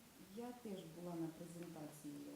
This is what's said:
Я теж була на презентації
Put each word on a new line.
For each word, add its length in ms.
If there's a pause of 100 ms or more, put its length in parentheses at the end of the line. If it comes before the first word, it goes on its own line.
(360)
Я 100 (160)
теж 220 (120)
була 200
на 100 (120)
презентації 760 (220)